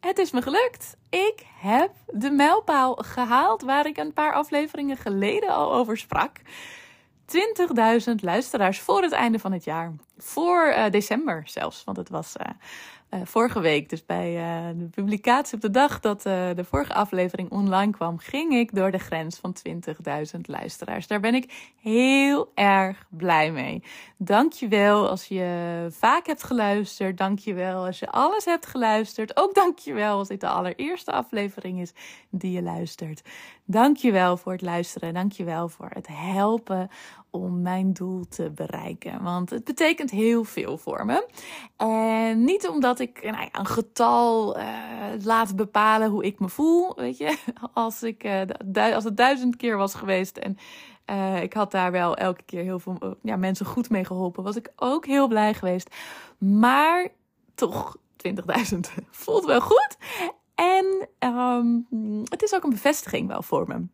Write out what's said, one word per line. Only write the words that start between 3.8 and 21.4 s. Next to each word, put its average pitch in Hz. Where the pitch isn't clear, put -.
ik 302
een 302
paar 302
afleveringen 294
geleden 208
al -
over 226
sprak. -
Twintigduizend 240
luisteraars 196
voor 392
het 349
einde 226
van 196
het 180
jaar. 165
Voor, 339
eh, 220
december 208
zelfs, -
want -
het 180
was, -
eh, -
eh, 185
vorige 226
week. 156
Dus 160
bij, 170
eh, 170
de 170
publicatie 208
op 214
de 220
dag 269
dat, 202
eh, 185
de 180
vorige -
aflevering 185
online 202
kwam, 170
ging 294
ik 233
door 190
de 185
grens 165
van 180
twintigduizend 165
luisteraars. -
Daar 208
ben 226
ik -